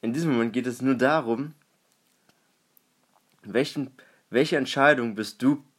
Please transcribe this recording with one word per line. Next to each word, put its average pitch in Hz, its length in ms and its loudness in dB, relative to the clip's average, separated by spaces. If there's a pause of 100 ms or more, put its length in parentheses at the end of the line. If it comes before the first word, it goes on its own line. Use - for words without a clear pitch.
in 113 120 -4
diesem 156 200 -2
Moment 117 200 0
geht 120 140 -4
es 123 160 -8
nur 131 140 2
darum, 131 580 0 (1900)
welchen, 131 480 -4 (400)
welche 156 260 2
Entscheidung 135 580 2
bist 107 280 -8
du 143 200 2 (160)